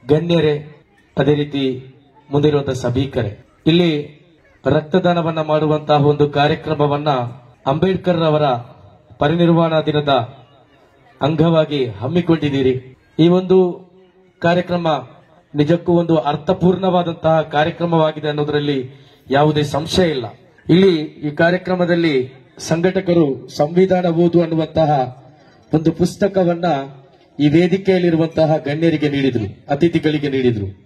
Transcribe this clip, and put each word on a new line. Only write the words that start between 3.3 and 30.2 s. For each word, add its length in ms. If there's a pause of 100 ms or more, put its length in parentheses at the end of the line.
ಇಲ್ಲಿ 200 (760)
ರಕ್ತದಾನವನ್ನ 840
ಮಾಡುವಂತಹ 640
ಒಂದು 140 (120)
ಕಾರ್ಯಕ್ರಮವನ್ನ 760 (600)
ಅಂಬೇಡ್ಕರ್ 580
ಅವರ 160 (760)
ಪರಿನಿರ್ವಾಣ 540 (160)
ದಿನದ 240 (1080)
ಅಂಗವಾಗಿ 600 (200)
ಹಮ್ಮಿಕೊಂಡಿದ್ದೀರಿ. 760 (500)
ಈ 20 (100)
ಒಂದು 220 (840)
ಕಾರ್ಯಕ್ರಮ 440 (680)
ನಿಜಕ್ಕೂ 380 (100)
ಒಂದು 140 (160)
ಅರ್ಥಪೂರ್ಣವಾದಂತಹ 1040 (200)
ಕಾರ್ಯಕ್ರಮವಾಗಿದೆ 760
ಅನ್ನೋದರಲ್ಲಿ 460 (580)
ಯಾವುದೇ 280 (100)
ಸಂಶಯ 420
ಇಲ್ಲ. 100 (400)
ಇಲ್ಲಿ 280 (320)
ಈ 60 (100)
ಕಾರ್ಯಕ್ರಮದಲ್ಲಿ 720 (540)
ಸಂಘಟಕರು 580 (300)
ಸಂವಿಧಾನ 500 (180)
ಓದು 220
ಅನ್ನುವಂತಹ 460 (800)
ಒಂದು 200
ಪುಸ್ತಕವನ್ನ 760 (720)
ಈ 100
ವೇದಿಕೆಯಲ್ಲಿರುವಂತಹ 1040 (160)
ಗಣ್ಯರಿಗೆ 420
ನೀಡಿದ್ರು, 380 (260)
ಅತಿಥಿಗಳಿಗೆ 640